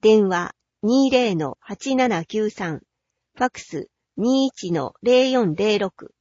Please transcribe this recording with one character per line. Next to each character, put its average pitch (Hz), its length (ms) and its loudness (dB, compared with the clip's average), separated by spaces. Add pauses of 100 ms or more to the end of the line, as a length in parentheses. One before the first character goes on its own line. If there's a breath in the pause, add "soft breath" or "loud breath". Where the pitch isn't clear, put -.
電 214 260 6
話、 175 240 -4 (300)
二 262 280 2
零 240 260 0
の 147 240 -6
八 262 360 -6
七 220 300 0
九 214 240 -4
三。 165 320 -8 (520)
フ 247 100 -4
ァ - 20 -2
ッ 254 40 -4
ク - 100 -18
ス、 - 280 -12 (280)
二 262 300 0
一 185 260 -6
の 143 300 -4
零 254 280 2
四 226 240 0
零 208 240 0
六。 - 420 -8